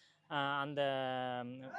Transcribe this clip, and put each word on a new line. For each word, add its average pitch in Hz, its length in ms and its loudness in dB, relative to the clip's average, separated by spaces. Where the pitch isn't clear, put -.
அ, 156 60 -2
அந்த, 143 460 2
ம், 127 180 -8